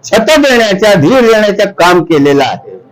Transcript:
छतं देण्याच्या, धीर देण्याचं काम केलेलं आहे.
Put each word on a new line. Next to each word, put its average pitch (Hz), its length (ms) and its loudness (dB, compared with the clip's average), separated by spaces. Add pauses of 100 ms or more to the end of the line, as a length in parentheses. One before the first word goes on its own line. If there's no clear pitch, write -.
छतं 285 380 0
देण्याच्या, 220 520 0
धीर 196 280 2
देण्याचं 214 480 0
काम 175 340 0
केलेलं 143 400 0
आहे. 98 340 -8 (140)